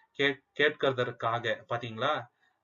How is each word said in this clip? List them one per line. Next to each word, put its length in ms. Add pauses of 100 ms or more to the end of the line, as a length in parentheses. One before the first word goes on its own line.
(180)
கேட்-, 240 (140)
கேட்கிறதற்காக." 1120
பாத்தீங்களா? 460 (500)